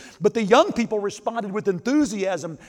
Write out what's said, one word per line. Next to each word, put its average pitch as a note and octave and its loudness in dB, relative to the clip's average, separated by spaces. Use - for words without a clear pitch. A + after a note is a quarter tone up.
but G#3 2
the A3+ 0
young B3+ 4
people A3+ -2
responded G3+ -6
with G3+ -4
enthusiasm F#3+ 0